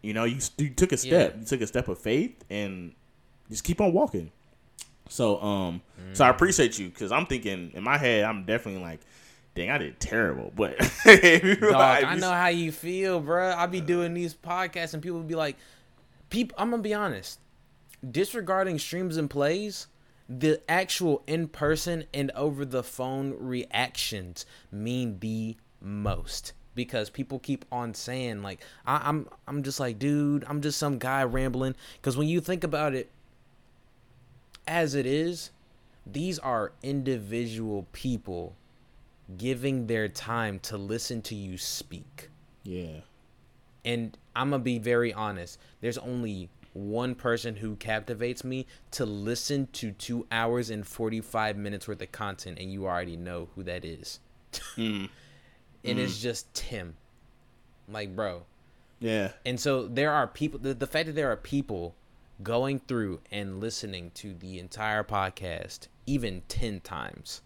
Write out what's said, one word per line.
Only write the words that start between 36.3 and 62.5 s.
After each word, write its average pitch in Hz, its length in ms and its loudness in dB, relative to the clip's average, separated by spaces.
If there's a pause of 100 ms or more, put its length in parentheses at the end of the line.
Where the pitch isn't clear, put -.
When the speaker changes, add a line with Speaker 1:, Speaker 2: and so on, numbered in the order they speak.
Speaker 2:
are 113 320 -2 (100)
individual 113 1080 -2
people 92 640 -6 (840)
giving 127 500 -2
their 110 200 2
time 107 520 -4
to - 180 -8
listen 110 460 -4
to 113 120 -8
you 95 220 -8
speak. - 720 -10 (340)
Speaker 1:
Yeah. 85 380 -8 (840)
Speaker 2:
And 117 320 -4 (180)
I'ma 135 220 0
be 120 220 0
very 120 340 2
honest. 98 460 -6 (220)
There's 120 160 -2
only 113 520 -6 (240)
one 110 420 -4
person 117 420 -2
who 107 180 -6
captivates 110 680 -4
me 131 220 -6 (260)
to 131 140 -2
listen 117 680 -2
to 110 180 -8
two 117 400 -6
hours 117 380 0
and 107 180 -8
forty-five 110 720 -4
minutes 101 300 -6
worth 104 140 -8
of 95 100 -12
content, - 480 -10
and 95 120 -10
you 98 140 -6
already 87 300 -4
know 85 400 -8
who 95 80 -12
that 90 220 -8
is. 80 340 -12 (580)
Speaker 1:
Mm. 104 320 -2 (760)
Speaker 2:
And 123 140 0
it's 120 180 -2
Speaker 1:
Mm. 104 40 -8
Speaker 2:
just 117 320 -6
Tim. 87 420 -8 (920)
Like, 101 260 -8
bro. 92 280 -4 (560)
Speaker 1:
Yeah. 110 340 0 (120)
Speaker 2:
And 123 140 -4
so 131 280 0
there 135 240 0
are 143 160 2
people, - 320 -6
the, 135 140 -2
the 127 140 -4
fact 160 200 -2
that 156 60 -8
there 143 180 0
are 110 40 0
people 101 580 -4 (480)
going 127 380 0